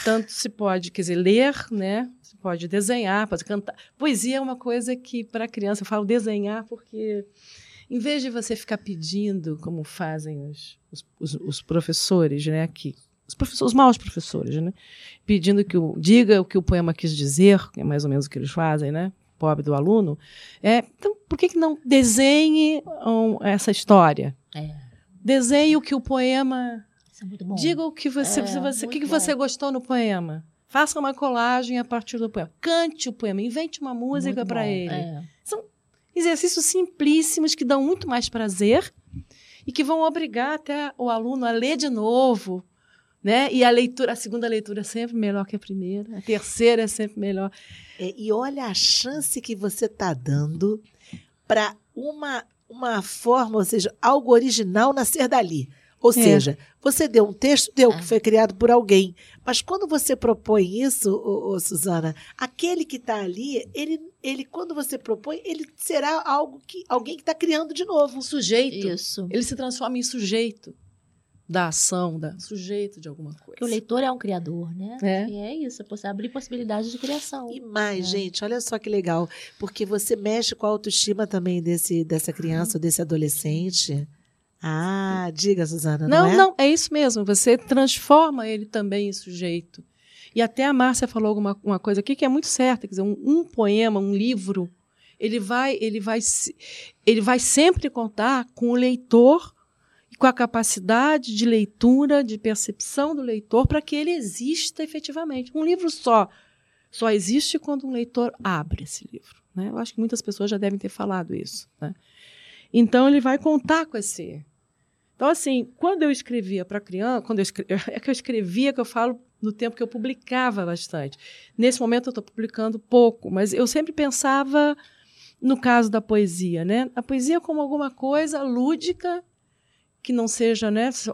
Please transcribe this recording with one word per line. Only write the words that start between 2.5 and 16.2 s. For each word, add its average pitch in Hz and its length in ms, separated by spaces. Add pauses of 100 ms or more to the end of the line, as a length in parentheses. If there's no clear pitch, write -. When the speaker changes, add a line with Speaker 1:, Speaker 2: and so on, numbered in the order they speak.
Speaker 1:
desenhar, 208 580
pode 196 180
cantar. 208 300 (240)
Poesia 254 380
é 269 40
uma 262 140
coisa 247 400
que, 247 300
pra 226 240
criança, 202 340
eu 196 40
falo 214 180
desenhar 214 600
porque, 220 600 (680)
em 247 80
vez 285 240
de 262 80
você 226 240
ficar 220 240
pedindo, 180 840
como 170 220
fazem 156 640
os, - 280 (140)
os, - 120 (140)
os, 151 180
os - 260
professores, 160 840
né, 156 220
que, - 260 (320)
os - 80
professores, - 380
os - 20
maus 254 220
professores, 147 600
né, 170 180 (500)
pedindo 202 400
que 185 140
o, 165 200
diga 208 420